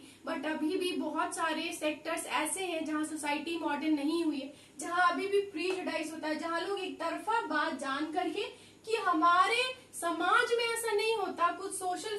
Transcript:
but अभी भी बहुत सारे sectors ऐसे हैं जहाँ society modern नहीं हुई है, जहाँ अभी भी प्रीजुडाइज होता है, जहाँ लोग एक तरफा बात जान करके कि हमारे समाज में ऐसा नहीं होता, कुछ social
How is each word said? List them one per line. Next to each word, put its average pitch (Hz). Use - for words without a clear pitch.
but 302
अभी 311
भी 359
बहुत 311
सारे 330
sectors 320
ऐसे 370
हैं 320
जहाँ 311
society 302
modern 302
नहीं 320
हुई 285
है, 269
जहाँ 349
अभी 381
भी 403
प्रीजुडाइज 320
होता 311
है, 302
जहाँ 339
लोग 392
एक 294
तरफा 330
बात 302
जान 277
करके 359
कि 440
हमारे 370
समाज 359
में 466
ऐसा 453
नहीं 427
होता, 349
कुछ 359
social 370